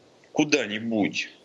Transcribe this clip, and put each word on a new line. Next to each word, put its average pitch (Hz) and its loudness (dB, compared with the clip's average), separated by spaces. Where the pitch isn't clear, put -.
куда-нибудь, 113 0